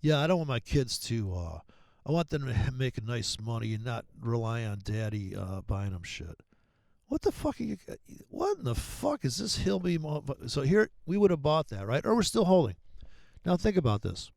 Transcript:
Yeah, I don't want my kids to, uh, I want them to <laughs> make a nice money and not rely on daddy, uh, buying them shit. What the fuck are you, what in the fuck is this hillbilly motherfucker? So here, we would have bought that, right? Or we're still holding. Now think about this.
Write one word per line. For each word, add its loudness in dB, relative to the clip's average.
Yeah, 4
I 2
don't 4
want -2
my 0
kids 0
to, -2
uh, -6
I -2
want 2
them -2
to 2
<laughs> -6
make 0
a -6
nice -4
money -2
and -4
not -4
rely 0
on -4
daddy, -4
uh, -6
buying -2
them -8
shit. -12
What -2
the 2
fuck -4
are -4
you, -4
what -2
in -14
the 0
fuck -4
is -2
this -2
hillbilly 0
motherfucker? -6
So -2
here, 6
we 0
would 8
have 0
bought 2
that, -6
right? 0
Or 4
we're 4
still 4
holding. 6
Now 2
think 2
about 2
this. -6